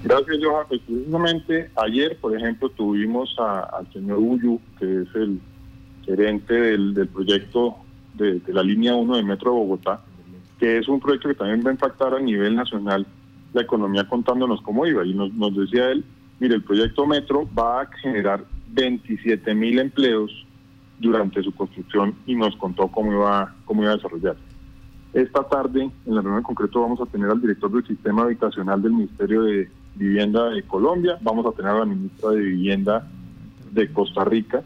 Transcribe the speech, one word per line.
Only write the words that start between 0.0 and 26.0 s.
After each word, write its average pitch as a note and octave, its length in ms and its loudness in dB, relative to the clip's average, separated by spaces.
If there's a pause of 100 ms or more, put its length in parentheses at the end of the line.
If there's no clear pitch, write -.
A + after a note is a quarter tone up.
Gracias, C#3 400 2
Johan. D3+ 240 2
Pues, B2 180 -4
precisamente D#3+ 920 -2
ayer, B2 420 0
por A2 160 -2
ejemplo, A#2 340 -2
tuvimos A2 680 -2
a, G2+ 220 -2
al F#2 320 -10
señor G2+ 260 -4
Uyu, A#2+ 400 2 (180)
que F#2+ 260 -2
es F2 120 -8
el G#2 240 -2 (680)
gerente G#2 480 0
del, G#2+ 400 4
del G2 140 0
proyecto G2+ 720 0 (360)
de, G2 280 0
de F#2 120 -8
la F#2+ 80 2
línea A2 340 2
uno A#2+ 200 2
de A2+ 80 0
Metro G2+ 280 -2
de A#2+ 60 2
Bogotá, F#2+ 440 -2 (580)
que A2+ 200 2
es A2 80 -4
un C3+ 120 2
proyecto C#3 300 0
que C#3 60 0
también G#2+ 300 0
va C3 40 2
a C3 40 0
impactar C3 400 0
a C3 60 0
nivel A2 360 2
nacional G2+ 520 -2 (460)
la B2 80 2
economía, G2+ 460 0
contándonos B2 540 0
cómo A2+ 240 -2
iba. G#2+ 200 2
Y F#2 80 -2
nos, G2 200 -2
nos G#2 220 0
decía A#2+ 360 2
él, C#3 120 -2 (360)
"Mire, B2 160 2
el G#2 80 -2
proyecto A2 420 2
Metro C#3+ 520 0
va A#2+ 240 0
a C#3 40 -4 (160)
generar G2+ 440 -2 (260)
veintisiete A2+ 840 0
mil A2+ 260 2
empleos B2 520 2 (680)
durante G#2+ 440 2
su G2 80 -2
construcción", G2+ 640 -2 (100)
y B2+ 100 -2
nos G#2+ 200 2
contó F#2 320 -2
cómo G#2+ 240 0
iba, G2+ 420 2 (120)
cómo G#2+ 180 0
iba G#2+ 80 4
a G#2+ 60 4
desarrollar. E2+ 380 -4 (760)
Esta C3 300 2
tarde, C3+ 460 0 (160)